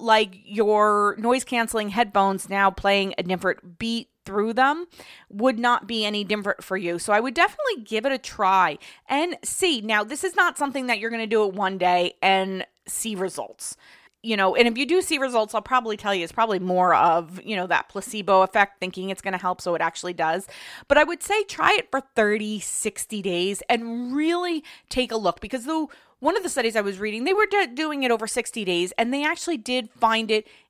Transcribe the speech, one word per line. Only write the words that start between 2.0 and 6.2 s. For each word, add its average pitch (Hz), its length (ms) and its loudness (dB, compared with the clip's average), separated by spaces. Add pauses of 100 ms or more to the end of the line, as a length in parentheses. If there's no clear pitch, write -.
now 196 240 2
playing 196 460 2
a - 40 -2
different 180 560 -4
beat 226 300 -6 (160)
through 208 280 -2
them 285 340 2 (420)
would 220 280 0
not 240 300 0
be 220 180 -4
any 208 200 -2